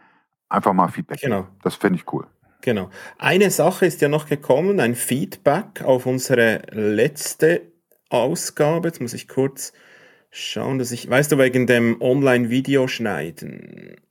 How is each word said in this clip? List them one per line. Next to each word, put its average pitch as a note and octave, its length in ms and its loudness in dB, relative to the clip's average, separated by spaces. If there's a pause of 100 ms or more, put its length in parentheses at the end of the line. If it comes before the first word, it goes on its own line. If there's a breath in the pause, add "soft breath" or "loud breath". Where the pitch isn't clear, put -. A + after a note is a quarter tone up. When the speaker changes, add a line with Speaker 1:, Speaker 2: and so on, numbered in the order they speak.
(500 soft breath)
Speaker 1:
einfach - 220 2
mal F#2 160 2
Feedback - 320 -10
Speaker 2:
Genau. G#2+ 240 -2
Speaker 1:
geben. - 180 -20
Das - 120 -2
fänd F#3 220 0
ich - 160 -12
cool. - 140 -8 (360)
Speaker 2:
Genau. G2+ 280 -2 (280 loud breath)
Eine F3+ 320 4
Sache F#3 360 2
ist - 140 -4
ja D3 80 4
noch D3+ 180 -2
gekommen, D#3+ 540 0
ein A#2+ 140 0
Feedback D3 880 -2
auf B2+ 220 2
unsere B2 560 2 (100)
letzte A2+ 1000 0 (380)
Ausgabe. D3+ 800 -2
Jetzt - 120 -8
muss A#2+ 140 -6
ich - 140 -14
kurz - 440 -4 (580 soft breath)
schauen, A#2+ 480 -6
dass A#2 140 -4
ich, - 160 -10
weißt C#3 240 2
du, C#3 60 4
wegen B2+ 280 4
dem A#2 340 2
Online-Videoschneiden. A#2+ 2000 -2 (140)